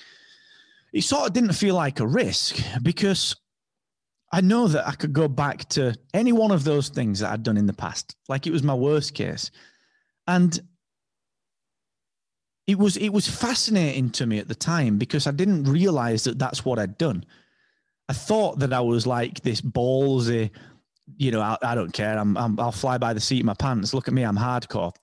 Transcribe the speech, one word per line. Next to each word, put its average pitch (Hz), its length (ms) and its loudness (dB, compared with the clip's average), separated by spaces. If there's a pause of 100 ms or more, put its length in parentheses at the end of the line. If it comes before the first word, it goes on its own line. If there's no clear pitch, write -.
(920)
it 190 120 0
sort 285 220 0
of 196 80 -2
didn't 220 200 4
feel 202 200 2
like 151 260 0
a 117 60 0
risk 139 520 0 (260)
because 175 520 0 (960)
I 175 100 2
know 220 260 6
that 151 200 0
I 131 40 -4
could 147 220 -4
go 156 140 2
back 143 420 -2
to 127 260 0 (180)
any 233 180 2
one 220 200 4
of 160 120 2
those 143 260 2
things 107 300 -2
that 104 120 -2
I'd 110 120 -6
done 110 120 0
in 104 120 4
the 98 60 0
past. - 420 -10 (120)
Like, 139 200 -4
it 165 40 -2
was 160 120 0
my 143 100 2
worst 143 400 0
case. - 380 -6 (760)
And 180 320 2 (2000)
it 190 140 2
was, 196 180 4
it 208 120 -2
was 202 180 0
fascinating 175 840 0
to 127 140 -4
me 110 140 0
at 101 80 -8
the 113 80 -6
time 139 420 0
because 139 300 -2
I 143 40 -2
didn't 160 340 0
realize 135 580 2
that 127 160 -4
that's - 260 -4
what 123 140 0
I'd 101 180 -4
done. 123 260 -2 (840)
I 139 40 -2
thought 208 460 0
that 135 140 0
I 127 60 2
was, 120 260 2
like, 120 360 -4
this 117 200 -2
ballsy, 123 880 0 (680)
you 135 120 0
know, 110 120 0
"I, 107 200 -2
I 120 140 -2
don't 90 180 -4
care. 107 240 -2
I'm, 104 180 2
I'm, 113 240 0
I'll 117 120 0
fly 127 260 -2
by 117 160 -2
the 107 60 -4
seat 127 220 0
of - 40 0
my 104 80 0
pants. 117 400 -2
Look 131 140 -4
at 123 80 0
me. 131 80 2
I'm 107 140 0
hardcore." 110 640 -2